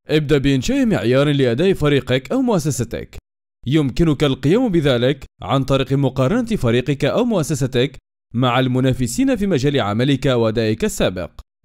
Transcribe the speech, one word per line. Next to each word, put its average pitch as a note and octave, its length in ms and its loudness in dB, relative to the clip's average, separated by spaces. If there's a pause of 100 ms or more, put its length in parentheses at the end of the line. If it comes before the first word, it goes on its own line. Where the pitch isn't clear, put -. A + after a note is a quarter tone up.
ابدأ D3+ 300 2
بإنشاء C#3+ 480 0
معيار C#3 460 2
لأداء C#3 400 2
فريقك C3+ 600 0
أو C4+ 100 0
مؤسستك. D3+ 760 -4 (500)
يمكنك D3+ 580 0
القيام D3+ 440 2
بذلك C#3+ 560 0 (180)
عن C3 220 0
طريق C3+ 280 0
مقارنة C#3+ 640 0
فريقك B2+ 480 0
أو C#3+ 200 2
مؤسستك D3 720 -2 (380)
مع B2 260 2
المنافسين C3 760 0
في G3 100 -2
مجال C#3+ 340 0
عملك A#2+ 460 0
وأدائك A2+ 580 0
السابق. F#2 460 -4 (340)